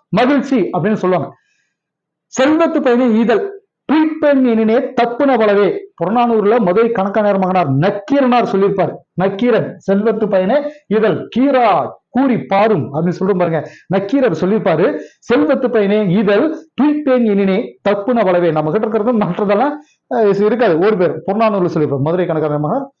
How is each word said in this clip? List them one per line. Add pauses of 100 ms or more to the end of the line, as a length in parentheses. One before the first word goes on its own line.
மகிழ்ச்சி
அப்படின்னு
சொல்லுவாங்க. (1040)
செல்வத்து
பயனை (100)
ஈதல் (460)
துய்ப்பெண்
எனினே (160)
தப்புன
பலவே. (260)
புறநானூறுல
மதுரை
கணக்காணையர்
மகனார்
நக்கீரனார்
சொல்லியிருப்பாரு. (220)
நக்கீரன்,
செல்வத்து
பயனே (280)
இதழ்
கீரா (420)
கூறி
பாரும்
அப்படின்னு
சொல்றோம்
பாருங்க, (280)
நக்கீரர்
சொல்லியிருப்பாரு, (320)
செல்வத்து
பயனே (100)
இதழ் (300)
துய்ப்பேன்
எனினே (240)
தப்புன
பலவே.
நம்ம
கிட்ட
இருக்கிறது
மற்றதெல்லாம், (360)
அஹ்,
இருக்காது.
ஒரு
பேர்
புறநானூறுல
சொல்லியிருப்பாரு,
மதுரை
கணக்காணையர்
மகனார் (140)